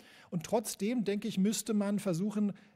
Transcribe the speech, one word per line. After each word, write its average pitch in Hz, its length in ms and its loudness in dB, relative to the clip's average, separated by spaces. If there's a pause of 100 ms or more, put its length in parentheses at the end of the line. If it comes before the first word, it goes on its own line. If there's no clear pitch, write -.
(320)
Und 180 120 -2
trotzdem, 226 600 0
denke 208 240 -2
ich, 196 100 -4
müsste 214 380 2
man 202 240 2
versuchen, 196 540 0 (220)